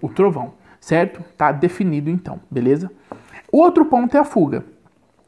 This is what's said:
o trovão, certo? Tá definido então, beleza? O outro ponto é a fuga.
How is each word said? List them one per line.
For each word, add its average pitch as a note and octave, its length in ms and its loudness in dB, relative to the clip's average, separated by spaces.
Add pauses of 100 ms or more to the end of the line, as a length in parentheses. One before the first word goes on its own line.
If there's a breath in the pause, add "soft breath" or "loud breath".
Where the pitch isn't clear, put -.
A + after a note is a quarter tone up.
o B2+ 80 -6
trovão, D3+ 460 -2 (260 soft breath)
certo? - 420 -2 (140)
Tá D3+ 160 0
definido D#3 560 -2
então, - 320 -6 (100)
beleza? C3+ 400 -2 (580 loud breath)
O C#4 100 4
outro F4 260 4
ponto B3 320 2
é - 20 4
a C#4+ 60 2
fuga. - 400 -2 (640)